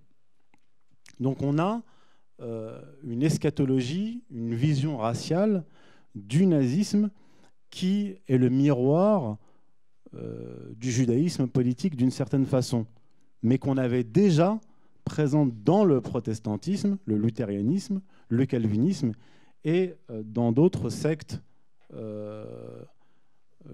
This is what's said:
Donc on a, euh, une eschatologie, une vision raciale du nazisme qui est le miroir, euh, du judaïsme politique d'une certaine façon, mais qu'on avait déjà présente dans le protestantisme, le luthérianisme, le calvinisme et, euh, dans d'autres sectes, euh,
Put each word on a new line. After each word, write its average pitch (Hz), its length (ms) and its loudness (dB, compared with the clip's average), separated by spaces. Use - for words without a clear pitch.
Donc 135 220 -2
on 143 180 0
a, 214 200 -2
euh, 117 420 -12
une 120 180 -4
eschatologie, 151 1120 0
une 117 240 -4
vision 143 400 0
raciale 160 680 -2
du 117 320 0
nazisme 180 640 2
qui 196 440 -2
est 131 100 4
le 123 100 4
miroir, 139 880 2
euh, - 640 -14
du 120 160 -4
judaïsme 127 560 2
politique 127 480 0
d'une 123 160 4
certaine 135 340 0
façon, 120 400 0
mais 123 160 4
qu'on 135 180 0
avait 127 280 0
déjà 175 560 4
présente 139 600 0
dans 185 200 6
le 143 160 4
protestantisme, 123 1040 -4
le 107 120 0
luthérianisme, 113 840 -2
le 123 180 2
calvinisme 120 680 0
et, 175 300 0
euh, 110 140 -10
dans 117 280 0
d'autres 147 360 2
sectes, - 540 -6
euh, 107 880 -14